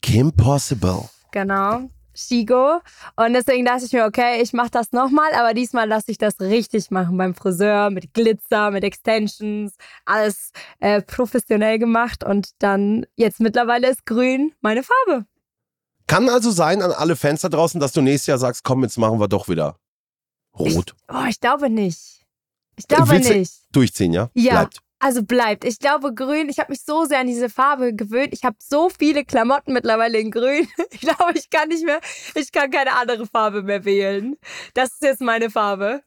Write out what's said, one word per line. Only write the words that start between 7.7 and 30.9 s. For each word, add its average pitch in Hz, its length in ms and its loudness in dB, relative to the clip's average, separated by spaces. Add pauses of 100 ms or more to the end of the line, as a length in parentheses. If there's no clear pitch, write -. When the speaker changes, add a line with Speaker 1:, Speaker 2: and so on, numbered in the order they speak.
Speaker 2:
mit 185 240 -10
Glitzer, 220 560 0
mit 196 140 -4
Extensions, 214 920 -4 (320)
alles, 214 460 -2 (280)
äh, 202 220 2
professionell 220 760 -2
gemacht. 233 460 0
Und 202 260 -2 (100)
dann, 202 440 0 (120)
jetzt 220 240 0
mittlerweile 240 500 2
ist - 160 -4
grün 254 540 0
meine 226 220 0
Farbe. 392 440 0 (800)
Speaker 1:
Kann 214 220 2
also 240 220 2
sein, 175 320 2
an 180 100 0
alle 165 240 0
Fans 151 240 0
da 185 80 -4
draußen, 160 320 0
dass 139 120 -2
du 165 80 2
nächstes 139 280 2
Jahr 139 100 2
sagst, 123 260 -2
„Komm, 131 200 0
jetzt 107 120 -4
machen 110 220 2
wir 104 100 2
doch 98 200 -2
wieder 80 280 -2 (840)
rot.“ 80 380 0
Speaker 2:
Ich, - 180 -18
oh, 262 140 -4
ich 220 120 -4
glaube 277 280 0
nicht. 208 560 -4 (520)
Ich - 120 -16
glaube 320 220 6
Speaker 1:
Willst 247 180 6
du 214 60 4
Speaker 2:
nicht. 185 200 -2 (180)
Speaker 1:
durchziehen, 104 400 2
ja? 101 220 0
Speaker 2:
Ja. 247 260 4
Speaker 1:
Bleibt. - 180 -4 (200)
Speaker 2:
Also 254 240 0
bleibt. 220 440 0
Ich 240 120 -4
glaube, 277 360 0
grün, 277 340 -2
ich 285 100 -6
hab 302 120 -4
mich 277 120 -8
so 311 220 -2
sehr 277 160 0
an 254 60 -2
diese 247 240 -2
Farbe 262 440 0
gewöhnt. 226 380 -4
Ich - 120 -14
hab 247 140 0
so 311 300 0
viele 294 380 0
Klamotten 262 480 0
mittlerweile 226 440 0
in 220 120 -2
grün. 262 420 0
<laughs> - 180 -6